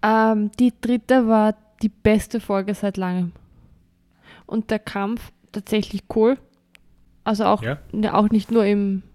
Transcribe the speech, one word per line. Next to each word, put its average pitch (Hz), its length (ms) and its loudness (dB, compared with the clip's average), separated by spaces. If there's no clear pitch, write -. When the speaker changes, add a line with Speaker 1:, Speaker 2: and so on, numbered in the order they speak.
Speaker 1:
Ähm, 220 560 2
die 247 200 4
dritte 240 480 0
war 214 280 2
die 214 80 0
beste 214 500 0
Folge 196 360 -4
seit 196 220 -4
langem. 180 340 -4
Und - 240 -6
der 220 100 -2
Kampf 202 520 -8
tatsächlich 208 500 -6
cool. 226 220 4
Also 214 220 -2
auch, 196 180 2
Speaker 2:
Ja? 127 160 -4
Speaker 1:
ne, - 220 -2
auch 208 160 2
nicht 220 220 0
nur 226 120 2
im 202 380 0